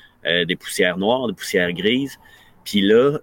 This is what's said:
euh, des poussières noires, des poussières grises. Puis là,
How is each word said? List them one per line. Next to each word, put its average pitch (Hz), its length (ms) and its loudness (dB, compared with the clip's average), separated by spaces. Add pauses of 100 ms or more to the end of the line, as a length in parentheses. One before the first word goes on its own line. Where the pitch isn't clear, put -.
(260)
euh, 85 200 0
des 85 100 -2
poussières 90 420 -2
noires, 117 300 0
des 101 60 -4
poussières 90 400 -2
grises. 123 440 -2 (460)
Puis - 160 -2
là, 120 440 4